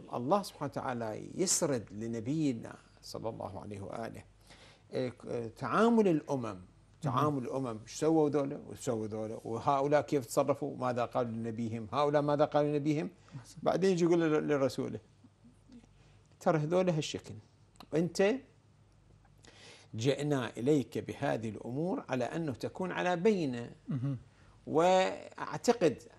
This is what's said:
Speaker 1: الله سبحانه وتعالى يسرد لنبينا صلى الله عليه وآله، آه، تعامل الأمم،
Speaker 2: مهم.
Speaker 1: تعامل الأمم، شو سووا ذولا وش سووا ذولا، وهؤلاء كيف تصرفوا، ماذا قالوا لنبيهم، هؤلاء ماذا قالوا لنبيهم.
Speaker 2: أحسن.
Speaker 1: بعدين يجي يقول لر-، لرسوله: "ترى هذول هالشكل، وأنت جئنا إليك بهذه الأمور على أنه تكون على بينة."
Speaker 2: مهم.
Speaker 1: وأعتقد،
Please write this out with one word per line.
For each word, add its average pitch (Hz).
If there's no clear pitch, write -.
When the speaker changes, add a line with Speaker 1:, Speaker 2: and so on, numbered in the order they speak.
Speaker 1:
الله 147
سبحانه 185
وتعالى 117
يسرد 151
لنبينا 117
صلى 110
الله 104
عليه 104
وآله، 104
آه، 127
تعامل 202
الأمم، 147
Speaker 2:
مهم. 104
Speaker 1:
تعامل 139
الأمم، 120
شو -
سووا 156
ذولا 139
وش -
سووا 113
ذولا، 110
وهؤلاء 139
كيف 135
تصرفوا، 139
ماذا 123
قالوا 117
لنبيهم، 113
هؤلاء 147
ماذا 147
قالوا 147
لنبيهم. 151
Speaker 2:
أحسن. -
Speaker 1:
بعدين 185
يجي 175
يقول 170
لر-، 151
لرسوله: 135
"ترى 160
هذول 175
هالشكل، 147
وأنت 185
جئنا 135
إليك 127
بهذه 113
الأمور 151
على 123
أنه 156
تكون 175
على 175
بينة." 156
Speaker 2:
مهم. 135
Speaker 1:
وأعتقد، 175